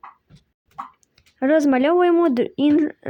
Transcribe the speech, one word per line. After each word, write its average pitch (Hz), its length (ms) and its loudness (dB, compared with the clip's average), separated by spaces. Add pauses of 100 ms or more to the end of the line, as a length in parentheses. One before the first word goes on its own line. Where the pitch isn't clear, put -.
(1400)
Розмальовуємо 320 880 2
д-, 240 280 -2
ін-, 294 340 0 (200)